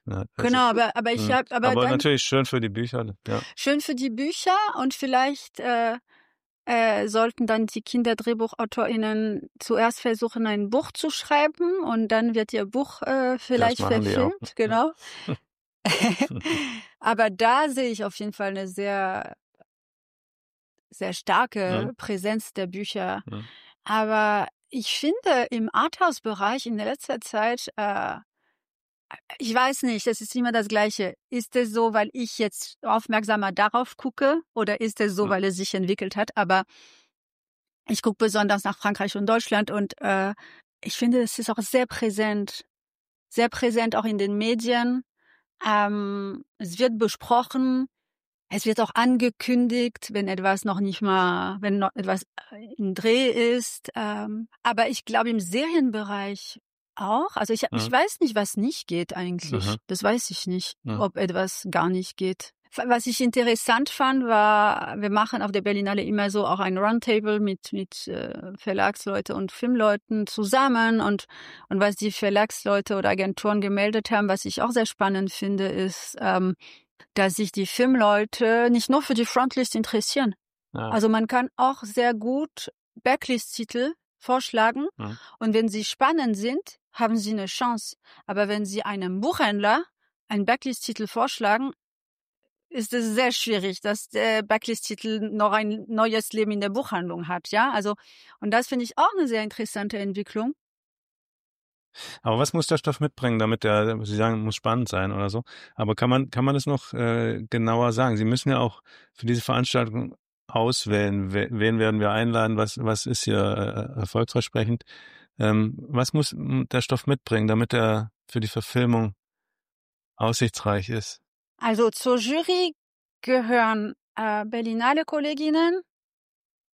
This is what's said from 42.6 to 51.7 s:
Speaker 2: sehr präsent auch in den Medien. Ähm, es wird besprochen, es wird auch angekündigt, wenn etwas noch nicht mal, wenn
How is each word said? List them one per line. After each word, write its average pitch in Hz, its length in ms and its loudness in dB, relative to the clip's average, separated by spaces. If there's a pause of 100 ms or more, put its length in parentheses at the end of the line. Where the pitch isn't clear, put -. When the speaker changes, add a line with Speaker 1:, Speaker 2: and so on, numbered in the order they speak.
Speaker 2:
sehr 233 200 2
präsent 226 480 0
auch 214 80 2
in 214 140 0
den 202 200 0
Medien. 240 640 2 (640)
Ähm, 202 800 0 (140)
es 180 220 -10
wird 240 180 2
besprochen, 254 880 0 (600)
es - 180 -4
wird 220 140 2
auch 220 140 2
angekündigt, 240 1160 2
wenn 202 140 -2
etwas 190 380 0
noch 202 160 0
nicht 196 220 -2
mal, 185 580 2
wenn 202 180 0